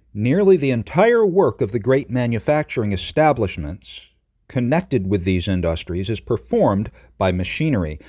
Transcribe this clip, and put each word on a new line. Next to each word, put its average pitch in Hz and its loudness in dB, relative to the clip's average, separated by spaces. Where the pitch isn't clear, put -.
Nearly 175 4
the 139 0
entire 214 2
work 175 2
of 101 -2
the 120 -2
great 131 0
manufacturing 120 -2
establishments 101 -2
connected 123 -2
with 95 0
these 92 0
industries 90 -2
is 110 -6
performed 117 -2
by 95 2
machinery, 92 -2